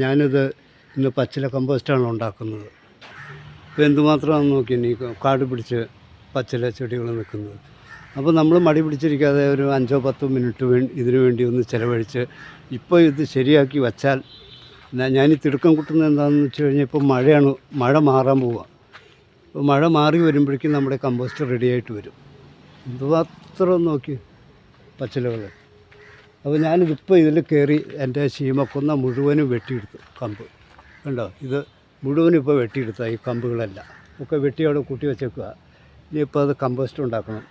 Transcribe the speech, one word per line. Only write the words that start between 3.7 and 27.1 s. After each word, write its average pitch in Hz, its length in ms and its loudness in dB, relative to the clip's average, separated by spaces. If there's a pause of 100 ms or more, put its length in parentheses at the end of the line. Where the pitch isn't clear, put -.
എന്തുമാത്രമാണെന്ന് 147 680 2
നോക്കി, 127 220 0
ഇനി 120 120 0 (340)
കാട് 135 260 0
പിടിച്ച് 120 280 -6 (560)
പച്ചില 123 340 -4 (100)
ചെടികൾ 120 280 -8 (120)
നിൽക്കുന്നത്. 104 400 -12 (580)
അപ്പോൾ 143 220 2
നമ്മൾ 156 180 4 (100)
മടി 156 200 4
പിടിച്ചിരിക്കാതെ 143 580 0 (100)
ഒരു 139 120 0 (100)
അഞ്ചോ 131 300 0
പത്തോ 135 280 -2
മിനിറ്റ് 123 360 -2
വേ-, 123 200 2 (120)
ഇതിനു 123 220 2
വേണ്ടി 123 260 2
ഒന്ന് 123 120 0 (100)
ചിലവഴിച്ച് 120 500 -2 (560)
ഇപ്പോൾ 175 200 2 (120)
ഇത് 143 120 -2 (120)
ശരിയാക്കി 139 520 2
വച്ചാൽ, 135 320 -2 (800)
ഞാ-, 131 180 -2
ഞാനീ 143 280 4
തിടുക്കം 147 340 2
കൂട്ടുന്നത് 156 320 0
എന്താണെന്ന് 147 360 2
വെച്ച് 131 200 -8
കഴിഞ്ഞാൽ, 139 240 0
ഇപ്പോൾ 147 120 -2 (100)
മഴയാണ്, 139 400 6 (300)
മഴ 127 120 4 (160)
മാറാൻ 135 340 4
പോവുക. 117 160 -4 (920)
അപ്പോൾ 143 220 -4
മഴ 139 100 4 (160)
മാറി 151 200 4 (100)
വരുമ്പോഴേക്കും 143 480 0
നമ്മുടെ 135 200 -2 (100)
കമ്പോസ്റ്റ് 123 460 -4
റെഡിയായിട്ട് 123 460 -2
വരും. - 160 -18 (760)
എന്തുമാത്രം 165 1000 -2
നോക്കി 143 240 -4 (840)
പച്ചിലകൾ. 120 420 -6 (1040)
അപ്പോൾ 147 220 0
ഞാനിതിപ്പോൾ 170 560 2